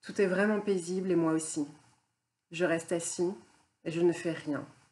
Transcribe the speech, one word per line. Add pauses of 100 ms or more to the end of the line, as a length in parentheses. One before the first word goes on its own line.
Tout
est
vraiment
paisible
et
moi
aussi. (840)
Je
reste
assis (520)
et
je
ne
fais
rien. (280)